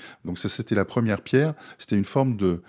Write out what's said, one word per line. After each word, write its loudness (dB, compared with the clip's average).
Donc -6
ça, -2
c'était -4
la 4
première 0
pierre. 2
C'était 0
une 2
forme 0
de, 0